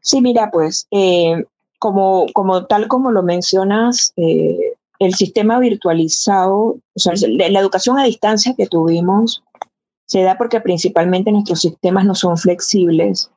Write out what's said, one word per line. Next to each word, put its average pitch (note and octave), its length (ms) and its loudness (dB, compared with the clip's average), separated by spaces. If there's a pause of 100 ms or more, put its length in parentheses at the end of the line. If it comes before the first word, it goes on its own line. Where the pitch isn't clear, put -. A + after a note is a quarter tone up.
Sí, C4+ 180 0
mira, A#3 300 2
pues, D#3+ 400 -2
eh, F3 540 0 (340)
como, F#3+ 540 0
como F#3 340 -2
tal G#3+ 220 0
como B3+ 240 0
lo F#3+ 100 0
mencionas, F#3+ 920 0
eh, E3 560 0 (260)
el F#3 160 2
sistema G#3+ 460 0
virtualizado, F#3+ 960 0
o A3+ 420 -4
sea, F3+ 140 0
el, E3+ 240 0
la F#3+ 240 2
educación A#3+ 380 0
a C#4 60 2
distancia A3 520 0
que G3 100 0
tuvimos F3 760 0 (600)
se F#3+ 160 0
da F#3+ 140 2
porque A#3 240 -2
principalmente F#3 680 0
nuestros G3+ 300 0
sistemas F#3 440 0
no G3 100 2
son F3 220 -2
flexibles F3 1000 0